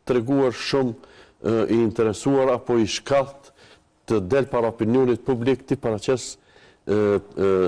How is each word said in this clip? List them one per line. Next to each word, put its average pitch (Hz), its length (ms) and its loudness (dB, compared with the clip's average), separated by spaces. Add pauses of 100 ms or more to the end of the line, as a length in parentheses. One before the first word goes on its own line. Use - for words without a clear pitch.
treguar 131 480 0
shumë, 131 400 -2 (480)
e, 110 140 -2 (180)
i 113 80 4
interesuar 117 720 0
apo 120 240 -2
i 113 80 4
shkallët - 680 -4 (560)
të 110 100 2 (100)
del 131 220 0
para 117 180 0
opinionit 117 560 0
publik 123 400 -2
ti 135 120 -4
paraqes, 117 580 -4 (540)
e, 104 80 0
e, 101 520 0 (200)